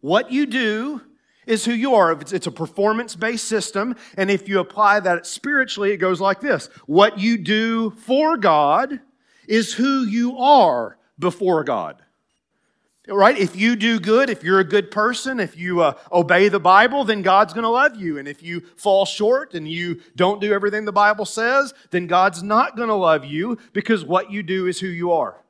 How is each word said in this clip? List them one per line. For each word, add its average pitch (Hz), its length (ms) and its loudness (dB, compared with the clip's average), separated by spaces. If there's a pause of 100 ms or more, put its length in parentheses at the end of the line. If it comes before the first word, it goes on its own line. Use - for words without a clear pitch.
What 208 320 -2
you 285 140 0
do 233 560 -4 (420)
is 226 220 -2
who 233 80 -2
you 247 200 0
are. 175 180 4
It's, 147 200 -8
it's 180 140 -6
a 165 40 -6
performance-based 220 960 -4
system, 220 500 -4 (200)
and 196 140 -2
if 196 180 -2
you 196 120 0
apply 208 400 2
that 175 260 -2
spiritually, 247 680 -2
it 190 60 -4
goes 185 240 -2
like 196 180 0
this. 233 300 -2 (160)
What 202 320 4
you 226 180 0
do 220 540 -2
for 302 480 0
God 190 640 2 (460)
is 220 280 -2
who 269 300 0
you 240 340 -4
are 190 580 4 (220)
before 175 460 0
God. 95 380 -6 (1040)
Right? 202 280 4
If 185 200 -2
you 226 180 0
do 226 240 0
good, 226 320 2
if 196 140 -8
you're 190 160 4
a 190 40 2
good 196 280 -2
person, 240 480 -2
if 175 160 -6
you, 175 240 -4
uh, 151 140 2 (180)
obey 175 360 4
the 190 120 2
Bible, 220 440 4
then 208 180 -2
God's 190 300 2
gonna 226 180 -4
love 254 260 0
you. 165 220 -6
And 139 100 -12
if 143 120 -16
you 170 200 -10 (160)
fall 196 280 2
short 247 500 -2
and 160 120 -8
you 170 340 -6 (140)
don't 190 260 0
do 208 120 0
everything 202 320 -2
the 208 80 -6
Bible 208 320 2
says, 247 500 -2 (160)
then 175 160 -4
God's 175 360 0
not 220 340 0
gonna 226 180 -2
love 160 300 2
you 175 340 -6 (140)
because 208 320 -2
what 185 260 -2
you 202 140 -8
do 185 240 -4
is 180 100 -6
who 190 80 -8
you 175 240 -4
are. 135 400 -2